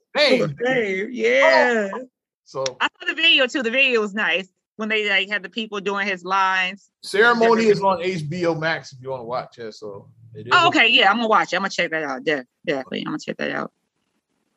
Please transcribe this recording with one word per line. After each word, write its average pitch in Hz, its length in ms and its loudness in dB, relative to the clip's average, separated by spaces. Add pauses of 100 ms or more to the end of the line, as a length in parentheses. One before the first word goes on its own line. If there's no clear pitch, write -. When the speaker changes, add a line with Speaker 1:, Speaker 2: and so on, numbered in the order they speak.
(160)
Speaker 1:
of 285 60 2
Fame. 254 180 4
Speaker 2:
Hall 220 100 0
of 139 160 -10
Fame, 220 460 -2
yeah. 247 840 2
Speaker 1:
Oh, 254 140 -10 (420)
so 135 140 -6 (180)
Speaker 2:
I 254 60 0 (120)
saw 349 60 -12
the 359 80 -4
video 311 320 4
too. 262 160 -2
The 226 80 -2
video 254 320 2
was 202 140 -4
nice 185 320 -2 (300)
when 214 120 -6
they, 214 180 0
like, 196 220 0
had 202 140 -4
the 190 60 -12
people 214 320 -6
doing 202 260 -2
his 180 180 -6
lines. 190 640 0 (140)
Speaker 1:
Ceremony 226 640 4
Speaker 2:
Different 208 120 6
Speaker 1:
is - 60 -6
on 190 180 2
H 175 260 -4
B 170 200 -2
O 165 80 2
Max 156 360 -4
if 135 120 -20
you 131 80 -10
wanna 127 120 -8
watch 120 360 -8
it. 110 160 -12
So 104 340 -16 (240)
it - 140 -16
is - 40 0
Speaker 2:
Oh, 339 140 6
Speaker 1:
a - 40 6
Speaker 2:
okay. 247 180 0
Yeah, 226 240 4
I'm 220 60 2
gonna 233 100 -2
watch 180 260 2
it. 175 40 0
I'm 190 40 -2
gonna 196 80 -4
check 175 220 -4
that 160 100 -4
out. 135 220 -8
De-, 147 200 -2 (220)
definitely. 139 360 -6
I'm - 100 -10
gonna 151 80 -6
check - 180 -10
that - 140 -4
out. 143 200 -8 (840)